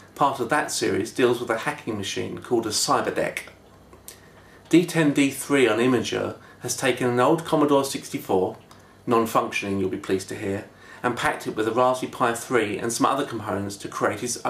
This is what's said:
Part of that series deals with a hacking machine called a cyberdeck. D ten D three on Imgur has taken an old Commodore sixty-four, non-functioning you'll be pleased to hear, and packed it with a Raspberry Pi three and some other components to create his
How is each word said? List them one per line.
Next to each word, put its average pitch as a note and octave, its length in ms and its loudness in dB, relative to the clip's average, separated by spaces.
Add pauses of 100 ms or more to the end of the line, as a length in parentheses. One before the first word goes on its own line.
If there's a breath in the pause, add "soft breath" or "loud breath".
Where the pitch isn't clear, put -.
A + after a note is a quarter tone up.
(140 loud breath)
Part C#3 260 2
of A#2 80 -2
that D3+ 220 0
series G2 420 -2
deals A#2+ 260 4
with A#2+ 120 -6
a A2 80 0
hacking A#2+ 400 -6
machine G#2 400 -6
called A2+ 280 0
a G#2+ 40 -2
cyberdeck. - 680 0 (1300 loud breath)
D E3+ 160 6
ten D#3+ 260 2
D C#3 180 2
three C3+ 380 2
on G#2+ 100 2
Imgur G#2+ 580 0 (240 loud breath)
has - 140 -6
taken B2+ 360 0
an B2 100 2
old D#3+ 240 4
Commodore D3 400 4
sixty-four, - 720 -2 (500 loud breath)
non-functioning A2+ 720 0
you'll F#2+ 120 0
be G2 80 -4
pleased - 320 -2
to - 40 -8
hear, G2+ 300 -6 (380 loud breath)
and A#2+ 120 0
packed - 320 -4
it B2 80 -4
with A2 140 0
a - 20 2
Raspberry B2+ 400 2
Pi A#2+ 220 0
three G#2+ 460 0
and A#2 120 -4
some C3 140 0
other C#3 220 0
components G2+ 500 -6
to - 120 -12
create G#2+ 320 -2
his A#2+ 300 -6